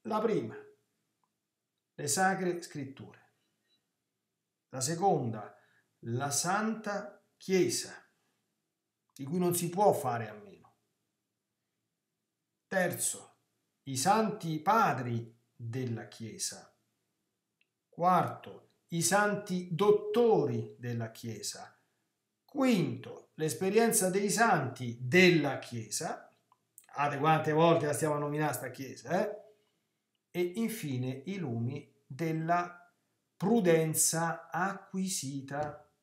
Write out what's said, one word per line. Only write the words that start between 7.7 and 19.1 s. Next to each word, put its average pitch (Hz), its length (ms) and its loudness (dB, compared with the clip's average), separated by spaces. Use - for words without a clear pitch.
di 135 100 -14
cui 151 160 -4
non 175 160 2
si 165 140 -2
può 190 240 4
fare 117 340 -2
a - 60 -12
meno. - 420 -20
Terzo, - 680 -2
i 135 120 -6
santi 175 640 0
padri 127 760 0
della 117 520 -6
Chiesa. - 640 -10
Quarto, 160 800 0
i 170 120 -4
santi 180 680 0